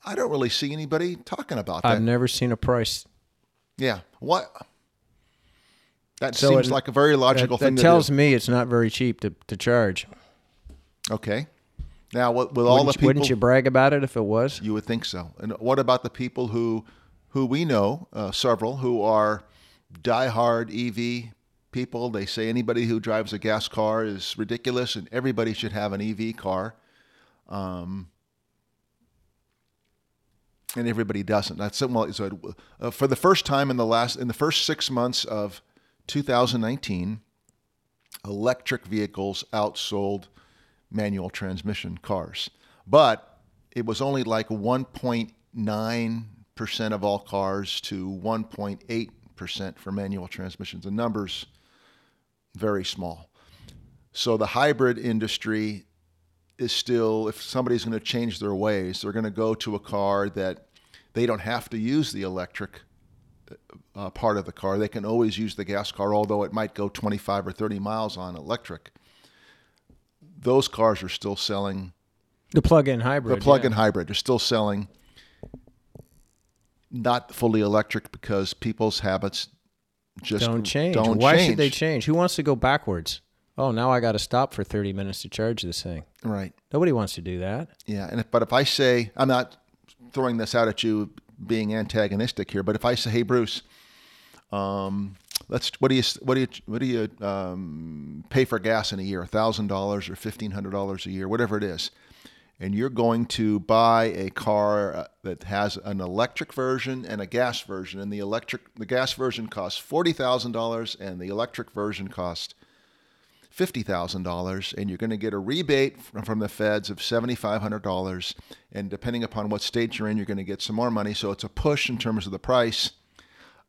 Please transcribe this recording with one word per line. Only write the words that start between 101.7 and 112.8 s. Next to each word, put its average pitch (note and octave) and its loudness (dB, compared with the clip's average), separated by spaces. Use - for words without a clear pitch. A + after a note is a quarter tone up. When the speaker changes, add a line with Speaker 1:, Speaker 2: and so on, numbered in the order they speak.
Speaker 1:
And G2 -4
you're B2 0
going A#2 2
to G#2+ 0
buy A2+ 6
a F#2+ -4
car, G#2 0
uh, - -8
that F2+ -8
has G2+ -2
an G2 -6
electric G2 -2
version C3 -4
and G#2 -8
a F#2+ -6
gas A#2+ 0
version, F#2+ -10
and G2+ -8
the G#2 -6
electric, G#2+ -6
the A2 -12
gas B2+ 0
version A#2+ -4
costs G2 -6
forty E3+ 0
thousand B2+ 0
dollars A2+ -4
and F#2 -10
the F2+ -8
electric A2+ -6
version G2+ -6
costs F2 -8